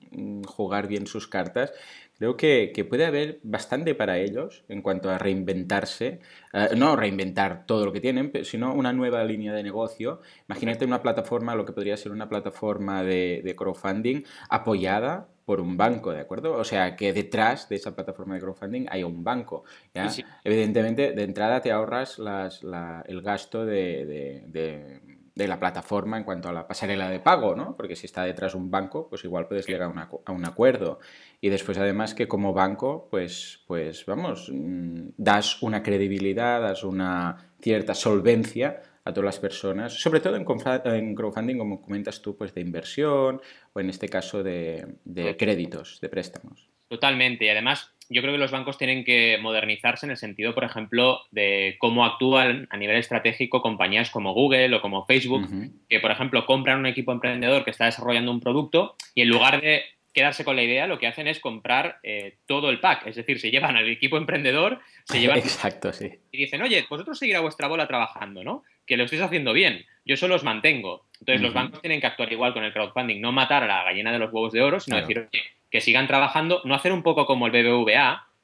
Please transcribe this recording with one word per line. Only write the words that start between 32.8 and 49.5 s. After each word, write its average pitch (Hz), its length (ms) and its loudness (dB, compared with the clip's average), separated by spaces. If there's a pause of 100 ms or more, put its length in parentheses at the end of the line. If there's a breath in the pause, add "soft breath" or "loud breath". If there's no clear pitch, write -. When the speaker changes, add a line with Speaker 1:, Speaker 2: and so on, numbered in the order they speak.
Speaker 1:
pues, - 560 -6
pues, 80 400 -6
vamos, 135 420 -6
mm, 85 680 -8
das 104 440 2
una 107 220 -2
credibilidad, 101 800 0
das 101 240 -4
una 92 640 -4 (100)
cierta 107 340 0
solvencia 113 880 2 (220 loud breath)
a 92 80 -6
todas 101 120 0
las 98 160 -2
personas, 98 600 -4
sobre 160 200 4
todo 196 160 0
en 185 80 -4
confa-, 127 400 0
en 110 320 0
crowdfunding, 113 420 -4
como 101 240 -6
comentas 101 400 -6
tú, 101 140 -8
pues, 98 180 -8
de 90 60 -8
inversión 131 800 0 (320 loud breath)
o 98 80 -6
en 95 100 -2
este 95 180 -6
caso 95 360 -4
de, 82 420 -6 (180)
de 87 180 -8
Speaker 2:
Correcto. 82 220 -2
Speaker 1:
créditos, 85 560 -2
de - 80 -8
préstamos. - 600 -12 (180)
Speaker 2:
Totalmente. 123 600 2
Y - 20 4
además, 113 440 0 (160)
yo 120 140 0
creo 139 120 0
que 143 40 -2
los 135 140 0
bancos 131 260 -6
tienen 131 260 0
que 117 380 6
modernizarse 110 640 0